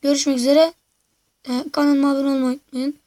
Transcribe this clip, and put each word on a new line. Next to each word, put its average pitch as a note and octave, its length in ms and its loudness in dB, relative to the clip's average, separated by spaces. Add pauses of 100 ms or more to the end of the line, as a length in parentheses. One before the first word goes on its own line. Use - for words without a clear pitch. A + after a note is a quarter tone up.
Görüşmek C#4 360 0
üzere. D4 360 4 (760)
E, B3 240 -4
kanalıma C#4+ 380 2
abone C#4 180 -2
olmayı C4+ 160 -2
unutmayın. C4+ 640 -6